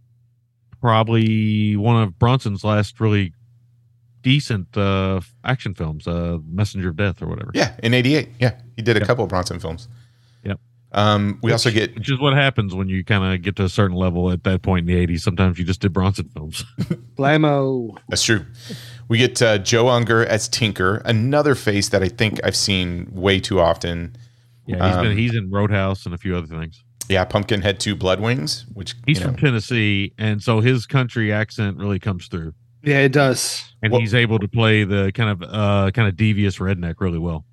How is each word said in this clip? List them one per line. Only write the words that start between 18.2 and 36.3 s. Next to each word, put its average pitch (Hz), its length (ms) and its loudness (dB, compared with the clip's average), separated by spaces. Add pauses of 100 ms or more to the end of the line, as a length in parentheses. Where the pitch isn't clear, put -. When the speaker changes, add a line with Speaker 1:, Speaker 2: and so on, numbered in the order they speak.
Speaker 2:
true. 104 220 2 (600)
We 117 120 2
get, 123 220 2
uh, 110 180 6
Joe 113 300 2
Unger 117 360 2
as 107 220 0
Tinker, 98 580 -2
another 135 480 2
face 101 360 -2
that 98 120 2
I 92 60 2
think 110 360 -2
I've 95 120 0
seen 90 560 -2
way 95 280 2
too 92 200 0
often. 85 560 0 (500)
Speaker 1:
Yeah, 90 220 0
he's 92 80 2
Speaker 2:
Um, 90 140 0
Speaker 1:
been, 101 80 0
he's 117 180 0
in 95 160 -6
Roadhouse 98 560 -2
and 87 80 -8
a - 20 -8
few 92 180 -6
other 82 120 -6
things. 80 360 -12 (240)
Speaker 2:
Yeah, 95 160 2
Pumpkinhead 101 560 0
Two 104 160 -4
Blood 92 240 0
Wings, 127 540 -4
which, - 220 -12 (100)
Speaker 1:
He's 147 140 2
Speaker 2:
you 87 60 -2
Speaker 1:
from 135 100 -2
Speaker 2:
know. - 60 -6
Speaker 1:
Tennessee, 107 760 0
and 107 240 -2
so 113 180 2
his 120 280 2
country 120 440 0
accent 104 460 -4
really 98 220 -2
comes 92 280 -6
through. 82 280 -10 (260)
Speaker 3:
Yeah, 139 200 2
it 139 100 6
does. 135 520 2 (200)
Speaker 1:
And 107 80 0
Speaker 2:
Well 120 100 4
Speaker 1:
he's 110 140 0
able 113 240 4
to 101 80 -2
play 110 380 4
the 98 280 0
kind 113 160 0
of, 90 180 -4
uh, 101 440 0
kind 113 160 2
of 92 100 -2
devious 104 400 0